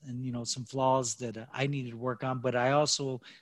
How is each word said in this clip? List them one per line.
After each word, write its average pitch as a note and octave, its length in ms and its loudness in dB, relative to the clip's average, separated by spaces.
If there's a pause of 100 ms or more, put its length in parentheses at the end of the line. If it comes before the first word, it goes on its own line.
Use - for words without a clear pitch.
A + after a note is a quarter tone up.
and, B2+ 180 -6
you B2+ 80 -4
know, A#2+ 120 -4
some A2+ 200 -6
flaws C3 520 2
that A2+ 380 -8
I C3+ 140 0
needed C3+ 240 -2
to A#2 60 -10
work B2 260 -4
on, C3 160 -2
but B2 160 0
I B2 160 4
also C#3 500 2 (200)